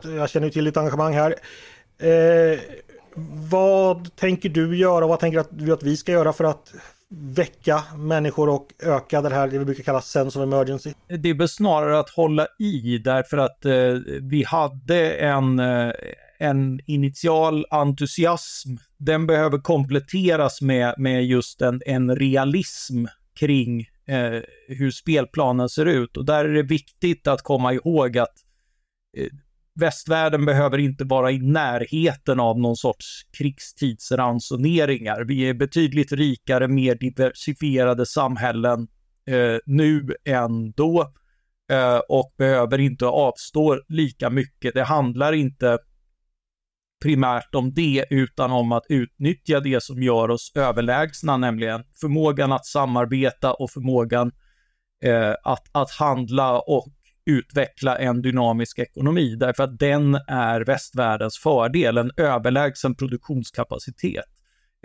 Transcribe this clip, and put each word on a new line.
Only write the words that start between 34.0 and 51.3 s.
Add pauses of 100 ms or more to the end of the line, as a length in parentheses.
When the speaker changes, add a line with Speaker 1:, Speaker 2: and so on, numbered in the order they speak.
Speaker 2:
Vi
är
betydligt
rikare,
mer
diversifierade
samhällen, (400)
eh,
nu (100)
än
då, (580)
eh,
och
behöver
inte
avstå
lika
mycket.
Det
handlar
inte (1200)
primärt
om
det,
utan
om
att
utnyttja
det
som
gör
oss
överlägsna,